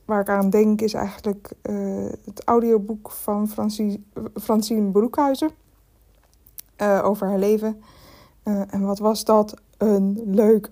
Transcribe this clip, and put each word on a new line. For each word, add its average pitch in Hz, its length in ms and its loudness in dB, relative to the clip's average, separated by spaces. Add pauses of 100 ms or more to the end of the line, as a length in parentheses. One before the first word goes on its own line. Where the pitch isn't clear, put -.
waar 208 160 0
ik 202 80 -4
aan 196 200 2
denk 214 320 4
is 214 120 -2
eigenlijk, 202 580 -8 (100)
eh, 196 480 -6 (160)
het - 200 -14
audioboek 226 640 0
van 208 360 -4
Francie-, 208 580 -4 (300)
Francine 214 560 0
Broekhuizen, 269 580 0 (1300)
eh, 202 280 2
over 202 240 0
haar 196 120 0
leven. 214 420 0 (640)
Eh, 196 300 -2
en 196 120 0
wat 202 140 -2
was 214 240 0
dat 214 300 4 (240)
een 202 480 2
leuk 208 460 4